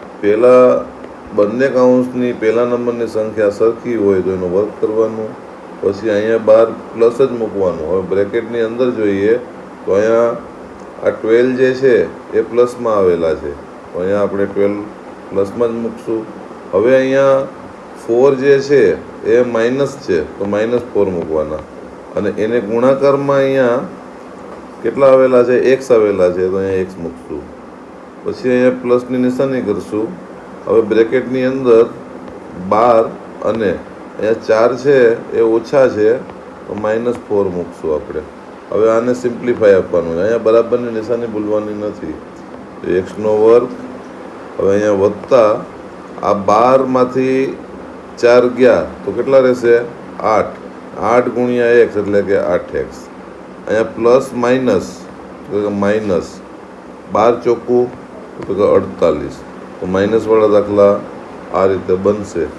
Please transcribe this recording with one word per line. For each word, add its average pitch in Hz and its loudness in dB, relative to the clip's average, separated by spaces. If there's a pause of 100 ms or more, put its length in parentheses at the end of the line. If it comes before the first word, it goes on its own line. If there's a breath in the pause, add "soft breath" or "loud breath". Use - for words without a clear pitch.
(200)
પહેલા 123 6 (720)
બંને 113 2 (100)
કાઉન્ટ્સની 127 2
પહેલા 113 2
નંબરની 120 -2
સંખ્યા 107 -2
સરખી 117 0
હોય 98 4
તો 95 -2
એનો 90 -4
વર્ગ 104 -2
કરવાનો, 110 -2 (540)
પછી 101 -2
અહીંયા 110 0
બાર 113 6 (240)
પ્લસ 117 2
જ 127 0
મૂકવાનું. 92 -2
હવે 92 -2 (100)
બ્રેકેટની 110 -2
અંદર 123 -2
જોઈએ 104 2 (460)
તો - -2
અહીંયા 113 2 (720)
આ 98 0
ટ્વેલ્વ 123 2
જે 131 4 (120)
છે 131 6 (460)
એ 110 4
પ્લસમાં 120 0
આવેલા 85 2
છે, 73 -6 (400)
તો 85 -6
અહીંયા 101 -2
આપણે 98 -2
ટ્વેલ્વ 101 -2 (520)
પ્લસમાં 98 -2
જ 113 -6
મૂકશું. 113 -6 (520)
હવે 107 4
અહીંયા 135 4 (640)
ફોર 123 4 (120)
જે 143 6 (120)
છે 139 4 (520)
એ - 6 (180)
માઇનસ 131 0 (140)
છે 87 0 (200)
તો 101 -4
માઇનસ 110 0
ફોર 101 2
મૂકવાના 78 -4 (540)
અને 101 -2 (140)
એને 117 0
ગુણાકારમાં 135 2
અહીંયા 135 2 (1000)
કેટલા 123 4
આવેલા 127 6
છે? 123 4 (160)
એક્સ 135 0
આવેલા 101 4
છે 92 0
તો 95 -2
અહીંયા 95 0
એક્સ 92 -10
મૂકશું. 78 -12 (840)
પછી - -4
અહીંયા 123 2
પ્લસની 123 0
નિશાની 127 0
કરશું. 107 -2 (580)
હવે 107 4
બ્રેકેટની 123 2
અંદર 120 4 (840)
બાર 113 4 (460)
અને 110 -2
અહીંયા - -6
ચાર 113 4 (120)
છે 139 4 (400)
એ 113 4
ઓછા 127 2 (100)
છે 107 4 (560)
તો - -10 (120)
માઇનસ 113 -2 (120)
ફોર 101 0 (120)
મૂકશું 85 -6
આપણે. 73 -8 (480)
હવે 104 2
આને 117 2
સિમ્પ્લિફાય 110 2
આપવાનું 85 -2
છે, 85 -2
અહીંયા 113 0
બરાબરની 117 2
નિશાની 117 -4
ભૂલવાની 107 -4
નથી. 104 -8 (680)
તો 85 -2
એક્સનો 107 -2
વર્ગ, 120 6 (880)
હવે 95 0
અહીંયા 104 2
વત્તા 104 4 (800)
આ 104 2 (160)
બારમાંથી 127 2 (840)
ચાર 123 6 (160)
ગયા 101 4 (180)
તો 98 -6
કેટલા 135 4
રહેશે? 120 4 (600)
આઠ. - -2 (540)
આઠ 123 2
ગુણ્યા 123 2
એક્સ 104 0
એટલે 101 0
કે 98 2
આઠ - -2 (100)
એક્સ. - -14 (600)
અહીંયા 110 0
પ્લસ 120 4 (120)
માઇનસ 123 0 (560)
એટલે 101 -4
કે 101 -2
માઇનસ, 101 -2 (800)
બાર 110 4 (120)
ચોખ્ખું 120 0 (540)
એટલે - -6
કે 101 4 (120)
અડતાલીસ. 73 -2 (440)
તો 95 -6
માઇનસવાળા 107 2
દાખલા 101 4 (640)
આ 95 4
રીતે 92 -2 (100)
બનશે. 101 -2 (140)